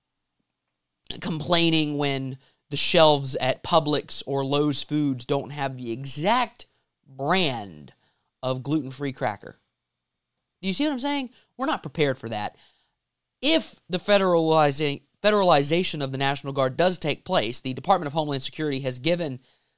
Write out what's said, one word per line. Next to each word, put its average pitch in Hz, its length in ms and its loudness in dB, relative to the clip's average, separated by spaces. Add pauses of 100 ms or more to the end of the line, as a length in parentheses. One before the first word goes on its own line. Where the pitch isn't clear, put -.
(1200)
complaining 160 800 0
when 135 400 -2 (320)
the - 80 -4
shelves 147 580 4
at 127 260 -2
Publix 147 640 0
or 139 200 -2
Lowe's 143 380 0
Foods 143 420 -2
don't 139 240 -2
have 139 260 -6
the 123 160 -8
exact 147 760 -2 (380)
brand 131 880 -2 (500)
of 127 220 -4
gluten-free 139 480 -4
cracker. 110 460 -6 (1040)
Do 185 60 -4
you 190 60 -2
see 277 120 0
what 302 80 0
I'm 254 60 -4
saying? 277 320 -4 (260)
We're 254 80 -4
not 285 160 -2
prepared 143 380 0
for 113 100 -10
that. 104 260 -6 (880)
If 294 380 0 (100)
the 175 80 -4
federalizing, 160 1040 2 (220)
federalization 175 800 4
of 135 80 -6
the 131 80 -6
National 139 340 -2
Guard 131 240 0
does 175 220 2
take - 260 -4
place, 120 340 0
the 131 140 -6
Department 175 340 2
of 135 60 -6
Homeland 147 300 -2
Security 147 380 -4
has 127 180 -6
given, 156 400 0 (380)